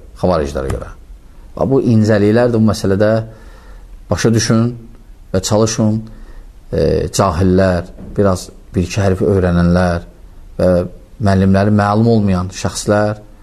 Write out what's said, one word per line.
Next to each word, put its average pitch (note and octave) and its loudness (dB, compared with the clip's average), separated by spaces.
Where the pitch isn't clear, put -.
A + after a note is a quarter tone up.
xavariclərə C#2+ -2
görə. - -8
Və F2+ -2
bu C3+ 2
incəliklər A2 4
də A2+ 0
bu A2 4
məsələdə G2 0
başa A2+ 0
düşün A2+ 0
və F#2+ 0
çalışın, A2 0
e, E2 -2
cahillər, F#2 2
biraz G2 0
bir-iki F2+ -2
hərfi F#2+ 0
öyrənənlər F2 2
və F2+ 2
müəllimləri G2 2
məlum G#2 2
olmayan F#2+ 0
şəxslər G#2 -2